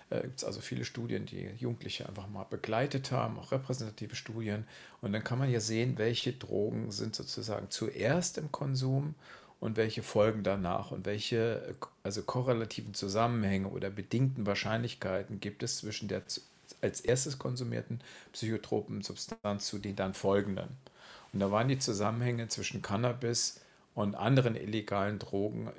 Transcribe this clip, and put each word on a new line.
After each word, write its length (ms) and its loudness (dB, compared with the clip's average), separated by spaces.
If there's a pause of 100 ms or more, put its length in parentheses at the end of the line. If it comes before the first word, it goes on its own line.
(100)
äh, 120 0
gibt's 220 -6
also 160 -6
viele 240 -4
Studien, 420 -4
die 320 -8
Jugendliche 500 -4
einfach 200 -8
mal 200 -8
begleitet 640 0
haben, 280 0
auch 140 -12
repräsentative 640 -4
Studien. 500 -4 (360)
Und 120 -2
dann 120 0
kann 140 0
man 120 4
ja 100 4
sehen, 380 2
welche 340 2
Drogen 600 -2
sind 240 -2
sozusagen 540 -4
zuerst 680 2
im 140 -4
Konsum 640 0 (440)
und 180 -2
welche 260 2
folgen 400 4
danach 480 2
und 160 -4
welche, 600 0
äh, 120 -6
ko-, 100 -8 (120)
also 200 -2
korrelativen 720 0
Zusammenhänge 760 4
oder 220 -2
bedingten 560 2
Wahrscheinlichkeiten 920 0
gibt 220 -6
es 160 0
zwischen 300 -6
der 200 -2
zu-, 140 -6 (400)
als 180 0
erstes 380 2
konsumierten 640 -2 (320)
psychotropen 720 -2
Substanz 640 -4
zu 120 -4
den 180 -4
dann 180 0
folgenden. 540 2 (640)
Und 80 0
da 100 4
waren 180 4
die 100 4
Zusammenhänge 680 2
zwischen 340 -4
Cannabis 800 0 (340)
und 200 0
anderen 420 6
illegalen 640 0
Drogen 600 -2